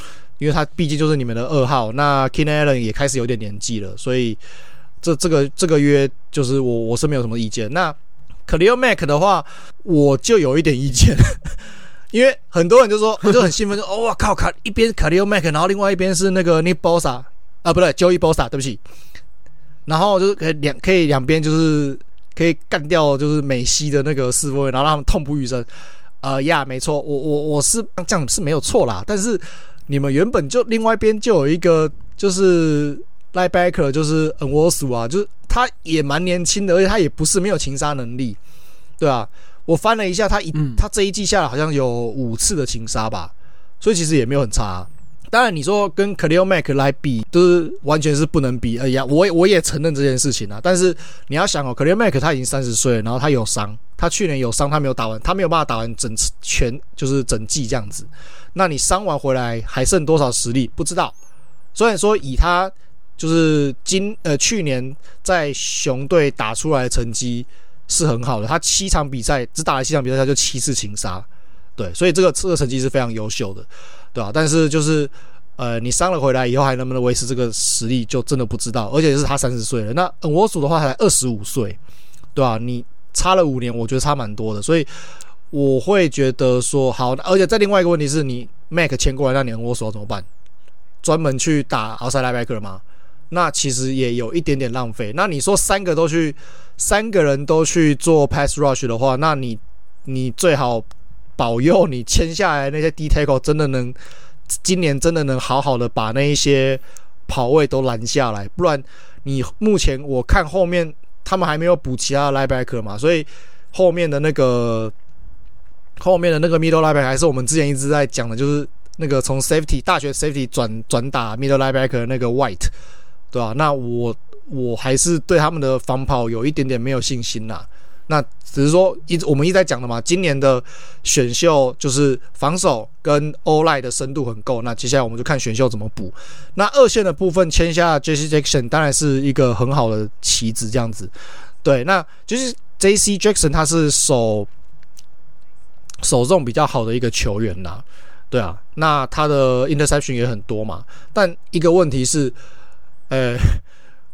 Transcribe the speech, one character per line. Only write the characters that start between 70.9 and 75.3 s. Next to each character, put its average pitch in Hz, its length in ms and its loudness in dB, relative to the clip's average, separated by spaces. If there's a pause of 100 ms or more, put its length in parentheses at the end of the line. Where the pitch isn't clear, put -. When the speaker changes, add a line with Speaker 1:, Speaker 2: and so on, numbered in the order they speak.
Speaker 1:
杀， 92 280 -4 (500)
对， 92 180 -6
所 170 140 2
以 175 60 4
这 185 100 2
个， 180 80 6
这 - 180 0
个 170 80 2
成 139 120 0
绩 131 100 -2
是 131 100 0
非 135 120 0
常 117 120 -2
优 107 160 -4
秀 101 240 -4
的， - 140 -8 (460)
对 120 100 -4
吧？ 101 100 -6
但 156 160 2
是 156 200 4
就 156 120 2
是， 151 280 2 (480)